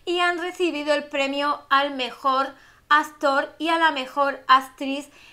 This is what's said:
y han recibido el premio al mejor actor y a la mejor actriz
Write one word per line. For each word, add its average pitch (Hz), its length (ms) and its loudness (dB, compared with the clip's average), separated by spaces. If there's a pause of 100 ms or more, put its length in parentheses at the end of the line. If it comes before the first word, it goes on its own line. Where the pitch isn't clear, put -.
y 349 160 -2
han 349 180 0
recibido 320 560 -2
el 285 80 -2
premio 285 640 -2
al 277 240 2
mejor 262 640 -2 (340)
actor 294 680 0
y 302 80 -4
a 330 100 2
la 330 140 4
mejor 277 560 -4
actriz 269 600 2 (260)